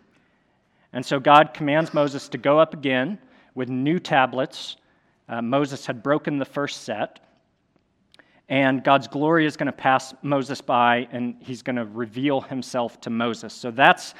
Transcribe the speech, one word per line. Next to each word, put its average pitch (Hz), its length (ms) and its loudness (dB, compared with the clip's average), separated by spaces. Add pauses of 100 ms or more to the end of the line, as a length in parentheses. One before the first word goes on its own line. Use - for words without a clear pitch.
(960)
And 127 100 -6
so 143 160 -2
God 151 320 8
commands 156 400 0
Moses 143 380 -2
to 143 80 -8
go 139 200 4
up 160 140 4
again 139 460 -2 (360)
with 127 140 -6
new 135 300 -2
tablets. 131 760 -2 (520)
Uh, 117 140 -6
Moses 135 420 -2
had 123 180 -8
broken 147 360 -2
the 135 60 -2
first - 400 -8
set. 110 340 -8 (1300)
And 135 360 2
God's 139 240 4
glory 156 360 2
is 147 120 -2
gonna 139 160 -4
pass - 500 0
Moses 139 380 -2
by, 120 500 2
and 120 300 -8
he's 123 220 -14
gonna 123 220 -4
reveal 120 560 -2
himself 123 600 -8
to 120 100 -10
Moses. 113 420 -4
So - 180 -10
that's 143 500 4